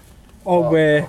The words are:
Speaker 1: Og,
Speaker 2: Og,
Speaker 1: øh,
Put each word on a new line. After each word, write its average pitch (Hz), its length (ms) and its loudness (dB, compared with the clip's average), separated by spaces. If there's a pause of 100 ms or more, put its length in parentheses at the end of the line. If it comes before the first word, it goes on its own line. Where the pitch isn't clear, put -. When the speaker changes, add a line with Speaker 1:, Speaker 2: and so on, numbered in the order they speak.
(460)
Speaker 1:
Og, 175 200 0
Speaker 2:
Og, 160 140 0
Speaker 1:
øh, 151 300 0